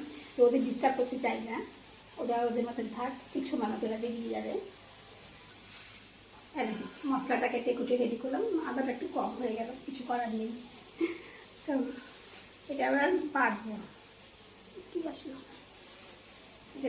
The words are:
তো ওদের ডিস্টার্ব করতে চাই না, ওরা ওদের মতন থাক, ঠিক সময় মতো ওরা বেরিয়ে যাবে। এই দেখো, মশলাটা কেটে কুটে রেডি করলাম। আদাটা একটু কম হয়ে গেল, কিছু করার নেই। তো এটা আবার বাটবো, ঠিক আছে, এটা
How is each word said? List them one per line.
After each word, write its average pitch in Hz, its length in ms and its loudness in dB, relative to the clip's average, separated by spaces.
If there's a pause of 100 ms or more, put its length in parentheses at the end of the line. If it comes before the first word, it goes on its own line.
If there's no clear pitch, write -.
(340)
তো - 120 0
ওদের 247 220 8
ডিস্টার্ব 262 320 6
করতে 247 260 2
চাই 220 120 4 (120)
না, 226 60 -2 (680)
ওরা 233 160 4 (120)
ওদের 226 180 4
মতন 220 280 -2
থাক, 247 160 0 (200)
ঠিক 269 180 0
সময় 226 220 2
মতো 220 160 0
ওরা 220 160 2
বেরিয়ে 233 320 -2
যাবে। 214 180 0 (2000)
এই 240 80 2
দেখো, 208 180 -2 (240)
মশলাটা 247 440 4
কেটে 247 240 2
কুটে 247 240 4
রেডি 220 220 4
করলাম। 277 200 2 (260)
আদাটা 247 260 2
একটু - 120 -4 (100)
কম - 120 2 (100)
হয়ে 233 200 2
গেল, 226 100 -2 (160)
কিছু 269 240 -4
করার 240 300 2
নেই। 226 120 0 (1120)
তো 302 80 2 (1000)
এটা 269 180 2
আবার 277 200 6 (260)
বাটবো, 220 400 4 (1160)
ঠিক 320 200 0
আছে, 277 180 -6 (1500)
এটা 269 140 0